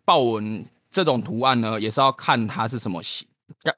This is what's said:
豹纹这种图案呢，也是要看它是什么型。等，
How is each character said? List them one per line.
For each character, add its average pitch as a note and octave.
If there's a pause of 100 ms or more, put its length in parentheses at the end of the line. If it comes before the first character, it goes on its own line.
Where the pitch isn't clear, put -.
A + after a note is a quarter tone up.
豹 F3
纹 G#2+ (280)
这 F#3+
种 C3
图 A2
案 C3
呢， A2
也 G#2+
是 C3+
要 C3+
看 B2+
它 A2+
是 A#2+
什 G#2+
么 E2+
型。 - (360)
等， D#3